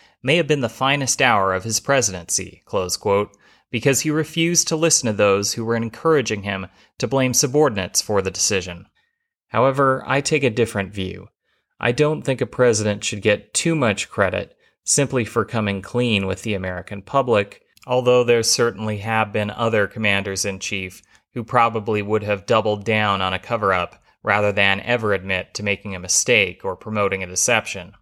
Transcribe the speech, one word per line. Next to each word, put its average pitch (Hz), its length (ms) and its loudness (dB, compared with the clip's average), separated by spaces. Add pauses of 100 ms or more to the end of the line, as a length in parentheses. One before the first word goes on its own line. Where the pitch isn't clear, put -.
(220)
may 143 140 2
have 165 100 2
been 147 140 0
the 117 80 0
finest 135 520 0
hour 104 320 4
of 92 120 -2
his 110 160 -2
presidency," 98 840 -2
close 92 320 -2
quote, 101 400 -2 (340)
because 123 320 0
he 151 80 0
refused 165 580 0
to 165 80 0
listen 156 320 2
to 107 40 0
those 101 420 2
who 117 100 -4
were 117 120 0
encouraging 113 680 0
him 98 240 -6 (300)
to 127 100 0
blame 131 260 2
subordinates 127 680 2
for 101 220 0
the 92 80 -2
decision. 92 560 -4 (600)
However, 131 560 2
I 135 160 0
take 139 220 0
a 127 80 4
different 107 420 -2
view. 92 360 -8 (500)
I 123 140 0
don't 147 300 0
think 131 180 -2
a 123 60 -2
president 104 580 0
should 101 180 -6
get 104 320 0
too 165 220 0
much 117 340 0
credit 95 460 -2 (260)
simply 131 420 0
for 107 200 -2
coming 101 360 -2
clean 110 460 0
with 95 160 -4
the 110 120 -4
American 92 480 -8
public, 117 600 0 (240)
although 123 380 4
there 117 180 4
certainly 107 560 0
have 107 340 -2
been 104 180 -2
other 110 360 0
commanders-in-chief 98 1160 -4 (320)
who 117 100 -6
probably 113 580 0
would 104 220 -2
have 101 220 -2
doubled 107 380 2
down 107 380 0
on 92 100 0
a 92 60 -4
cover-up 98 640 -2 (220)
rather 104 260 2
than 98 300 2
ever 110 320 0
admit 95 420 -4
to - 80 -8
making 101 320 -4
a 90 60 -10
mistake 92 640 0
or 92 100 -4
promoting 101 480 -2
a 90 40 -8
deception. 98 760 -2